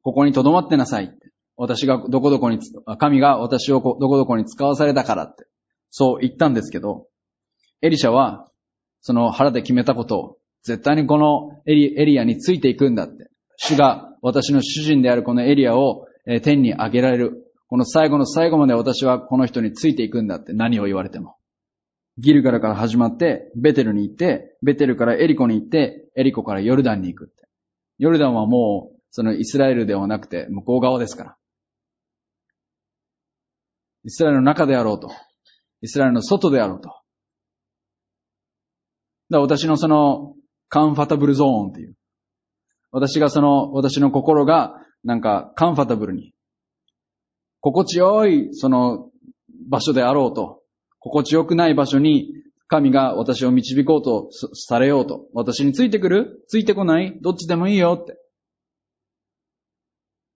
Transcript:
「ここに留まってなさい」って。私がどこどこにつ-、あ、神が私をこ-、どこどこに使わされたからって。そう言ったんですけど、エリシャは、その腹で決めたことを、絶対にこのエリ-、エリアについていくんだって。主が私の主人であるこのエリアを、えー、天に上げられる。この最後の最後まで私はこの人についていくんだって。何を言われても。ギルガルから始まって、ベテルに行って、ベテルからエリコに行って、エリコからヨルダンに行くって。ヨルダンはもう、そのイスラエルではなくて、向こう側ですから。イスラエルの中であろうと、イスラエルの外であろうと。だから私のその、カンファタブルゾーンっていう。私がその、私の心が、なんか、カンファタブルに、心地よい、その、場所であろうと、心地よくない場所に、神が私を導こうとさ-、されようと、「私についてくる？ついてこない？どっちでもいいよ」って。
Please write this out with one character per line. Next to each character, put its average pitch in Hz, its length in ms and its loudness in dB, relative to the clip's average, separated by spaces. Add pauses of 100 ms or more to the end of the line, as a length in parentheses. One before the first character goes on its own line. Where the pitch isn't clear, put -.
「こ 135 80 -4
こ 139 140 2
に 139 80 2
留 135 180 4
ま 180 80 4
っ 165 100 -4
て 160 60 0
な 131 100 2
さ 113 140 -6
い」 95 60 -6
っ - 20 -12
て。 - 240 -20 (240)
私 123 320 -4
が 123 220 0
ど 131 100 0
こ 139 100 2
ど 135 100 2
こ 120 100 0
に 113 100 -2
つ-、 - 140 -18 (120)
あ、 107 120 -12
神 143 240 2
が 139 160 4
私 120 340 -2
を 135 100 2
こ-、 123 200 -2
ど 131 80 0
こ 139 80 2
ど 131 80 2
こ 127 100 -2
に 110 100 -2
使 - 200 -6
わ 143 100 0
さ 147 100 0
れ 147 80 2
た 127 120 -2
か 110 100 -2
ら 82 100 -6
っ - 100 -20
て。 - 100 -20 (460)
そ 131 260 0
う - 20 -8
言 127 140 -4
っ - 40 -20
た 160 120 2
ん 131 40 0
で 113 80 -2
す - 100 -10
け - 100 -8
ど、 101 260 -8 (760)
エ 160 80 2
リ 160 80 0
シ - 80 0
ャ 120 40 4
は、 120 420 0 (480)
そ - 140 -6
の 117 180 2
腹 135 200 0
で 120 100 -2
決 - 120 -2
め 123 120 2
た 127 100 0
こ 117 80 -6
と 107 160 -4
を、 - 180 -12 (260)
絶 117 200 -6
対 147 140 2
に 147 100 0
こ 147 100 2
の 151 480 0
エ 151 100 2
リ-、 147 260 4
エ 151 40 4
リ 143 140 4
ア 113 60 0
に 117 120 0
つ - 140 -2
い 175 80 0
て 135 80 2
い 123 80 0
く 135 140 2
ん 120 60 -2
だ 98 80 -4
っ - 40 -10
て。 - 220 -20 (260)
主 - 220 -2
が 131 440 2
私 127 300 0
の 139 100 4
主 - 200 -6
人 151 200 2
で 127 80 2
あ 123 60 2
る 120 80 -2
こ 120 100 -6
の 120 100 0
エ 139 120 2
リ 139 120 4
ア 117 100 2
を、 135 280 0 (200)
え 120 120 -2
ー、 117 40 -4
天 143 200 2
に 117 120 2
上 110 160 -6
げ 120 120 0
ら 131 100 2
れ 123 60 0
る。 - 360 -6 (140)
こ 127 100 -4
の 123 80 2
最 156 240 2
後 147 80 2
の 139 80 2
最 165 240 0
後 160 80 0
ま 143 100 4
で 127 60 4
私 120 300 -2
は 127 180 2
こ 131 160 -4
の 131 80 2
人 120 160 -4
に 107 100 -2
つ - 160 -4
い 151 80 2
て 127 80 -2
い 107 60 -4
く 117 120 -4
ん 107 60 -4
だ 92 80 -6
っ - 80 -14
て。 - 100 -16
何 113 280 0
を 101 40 -2
言 98 100 -2
わ 92 80 -4
れ 98 60 -10
て 92 100 -14
も。 - 180 -16 (800)
ギ 135 160 4
ル 143 100 6
ガ 127 80 2
ル 117 100 0
か 110 60 -2
ら 107 80 -2
始 110 220 -2
ま 117 100 2
っ - 100 -6
て、 165 380 -2
ベ 131 180 2
テ 139 100 2
ル 110 100 -2
に 104 100 -2
行 101 80 -8
っ - 40 -20
て、 165 460 -4
ベ 147 140 2
テ 143 100 0
ル 127 100 0
か 117 100 -2
ら 117 100 0
エ 165 120 2
リ 147 80 2
コ 123 120 0
に 110 80 0
行 107 100 -2
っ - 20 -20
て、 - 480 -4
エ 131 80 0
リ 131 80 2
コ 110 120 -6
か 107 100 -8
ら 98 80 -4
ヨ 120 140 0
ル 139 80 2
ダ 120 100 0
ン 98 80 -6
に 90 120 -8
行 78 120 -20
く - 20 -20
っ - 0 -
て。 - 200 -20 (500)
ヨ 151 140 2
ル 160 80 2
ダ 143 80 2
ン 123 80 0
は 107 100 -2
も 110 480 0
う、 - 60 -20 (100)
そ - 140 -6
の 110 100 0
イ 107 120 -4
ス 139 120 -6
ラ 135 120 2
エ 131 40 2
ル 113 140 -2
で 101 80 -2
は 98 120 -4
な 107 120 -4
く - 80 -20
て、 87 220 -8
向 98 140 -10
こ 123 140 0
う - 20 2
側 127 200 0
で 117 80 -6
す - 100 -14
か - 60 -14
ら。 - 120 -20 (2750)
イ 110 80 -18
ス - 120 -2
ラ 156 60 2
エ 143 40 2
ル 135 60 2
の 127 40 2
中 147 240 2
で 139 80 0
あ 123 80 0
ろ 107 100 -2
う 98 60 -8
と、 62 100 -16 (720)
イ 113 60 -12
ス 127 100 -8
ラ 135 80 2
エ 127 40 2
ル 123 40 2
の 117 80 0
外 190 300 0
で 131 100 2
あ 104 60 -2
ろ 92 80 -8
う - 60 -18
と。 - 80 -18
だ - 20 -20
か - 100 -20 (2250)
ら 156 120 2
私 143 220 0
の 160 120 0
そ 156 120 -2
の、 147 480 0 (340)
カ 151 140 2
ン 151 100 2
フ 139 80 -2
ァ 143 60 -2
タ 151 100 0
ブ 143 80 0
ル 143 80 4
ゾ 139 120 2
ー 110 220 0
ン - 20 -10
っ - 40 -16
て - 80 -18
い - 60 -18
う。 - 80 -20 (960)
私 135 280 -2
が 147 120 2
そ 147 100 2
の、 143 300 2
私 135 260 -2
の 139 140 4
心 147 340 2
が、 147 300 0 (280)
な 117 120 -4
ん 113 60 -4
か、 104 340 -2
カ 165 140 2
ン 160 60 -2
フ 143 60 0
ァ 127 60 0
タ 117 80 -2
ブ 107 100 -4
ル 95 80 -6
に、 - 220 -12 (1200)
心 160 260 -2
地 170 120 -4
よ 208 300 2
い、 143 260 0
そ 135 160 -2
の、 123 400 -2 (580)
場 131 140 -2
所 147 120 -2
で 127 100 0
あ 123 100 0
ろ 139 140 0
う 104 60 -6
と、 87 260 -10 (400)
心 135 240 -2
地 143 120 -6
よ 160 100 2
く 165 100 -2
な 170 120 2
い 156 60 2
場 139 120 2
所 135 140 0
に、 147 340 2 (340)
神 143 240 2
が 131 240 2
私 120 300 -4
を 127 60 2
導 131 320 0
こ 156 140 2
う - 40 -2
と 110 300 -4
さ-、 - 220 -14
さ - 260 -4
れ 131 80 2
よ 139 140 2
う - 40 -2
と、 - 300 -12
「私 120 300 -4
に 143 80 2
つ 247 100 0
い 240 60 2
て 208 100 0
く 185 80 -2
る？ 196 400 -2
つ 220 100 -2
い 220 80 0
て 214 80 2
こ 196 120 -4
な 165 160 2
い？ 190 200 -10
ど 180 100 -4
っ 180 40 -2
ち 170 120 -14
で 170 100 -2
も 180 100 -2
い 202 80 0
い - 20 2
よ」 175 240 2
っ - 40 -18
て。 - 120 -20 (2250)